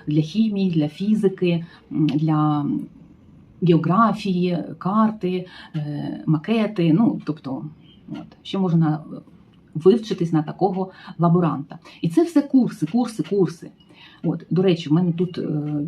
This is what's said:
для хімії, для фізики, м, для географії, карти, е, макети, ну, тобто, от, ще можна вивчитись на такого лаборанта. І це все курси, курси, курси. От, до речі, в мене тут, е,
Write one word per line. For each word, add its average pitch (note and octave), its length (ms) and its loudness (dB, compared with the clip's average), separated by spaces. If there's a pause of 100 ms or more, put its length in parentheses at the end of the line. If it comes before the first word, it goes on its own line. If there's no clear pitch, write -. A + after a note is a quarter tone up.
для D3+ 140 2
хімії, G3 500 0
для D3+ 160 2
фізики, F#3 800 0 (260)
м, D3+ 160 2
для D3+ 580 0 (1000)
географії, F3 960 2 (140)
карти, F#3+ 720 -2 (280)
е, D3 500 -8
макети, E3+ 680 0
ну, G3 320 2
тобто, C#3 400 -8 (440)
от, - 340 -16
ще - 140 -8
можна D#3+ 460 2 (680)
вивчитись F3 600 2
на D3+ 100 2
такого F#3 480 -2 (280)
лаборанта. E3 600 2 (220)
І E3+ 80 -2
це E4+ 140 4
все D#4 180 2
курси, B3 440 2
курси, A3+ 380 -2
курси. - 480 -2 (520)
От, - 260 -4
до E3+ 120 2
речі, F3 280 2
в D3 40 2
мене F3 180 2
тут, F3 260 -4
е, - 100 -6 (400)